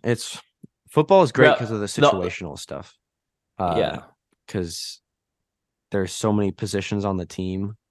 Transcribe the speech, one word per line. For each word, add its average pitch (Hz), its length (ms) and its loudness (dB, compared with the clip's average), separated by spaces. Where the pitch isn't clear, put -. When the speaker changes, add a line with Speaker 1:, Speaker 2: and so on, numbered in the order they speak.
Speaker 1:
it's, - 360 -4
football 185 340 6
is 127 80 2
great 135 180 6
Speaker 2:
Bro, 139 80 6
Speaker 1:
'cause 113 140 -6
of 110 80 -2
the 101 80 -4
Speaker 2:
the - 200 4
Speaker 1:
situational 87 500 -2
stuff. - 400 -14
Uh, 87 200 0
Speaker 2:
Yeah. - 260 -2
Speaker 1:
'cause - 540 -8
there's 95 220 -2
so 110 200 0
many 101 180 0
positions 101 540 -4
on 95 120 -2
the 90 80 -6
team 95 500 -8